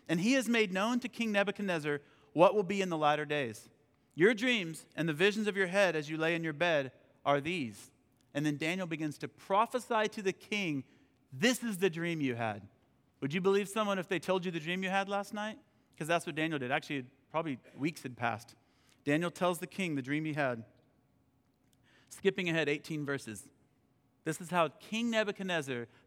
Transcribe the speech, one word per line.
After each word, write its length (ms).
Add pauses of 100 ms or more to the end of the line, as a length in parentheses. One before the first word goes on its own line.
and 120
he 140
has 140
made 240
known 280
to 80
King 240
Nebuchadnezzar 680 (320)
what 220
will 80
be 200
in 60
the 80
latter 280
days. 440 (460)
Your 180
dreams 600
and 140
the 40
visions 340
of 100
your 100
head 300
as 120
you 80
lay 180
in 100
your 80
bed 400 (320)
are 160
these. 500 (420)
And 140
then 100
Daniel 300
begins 320
to 100
prophesy 800
to 140
the 100
king, 520 (480)
"This 300
is 160
the 120
dream 300
you 140
had." 340 (520)
Would 140
you 60
believe 280
someone 300
if 100
they 100
told 260
you 60
the 100
dream 220
you 80
had 180
last 260
night? 240 (400)
'Cause 80
that's 200
what 80
Daniel 240
did. 120
Actually, 360 (240)
probably 280 (160)
weeks 280
had 140
passed. 380 (500)
Daniel 260
tells 280
the 80
king 280
the 80
dream 220
he 100
had. 300 (1500)
Skipping 380
ahead 200
eighteen 360
verses. 440 (760)
This 160
is 100
how 180
King 420
Nebuchadnezzar, 800 (180)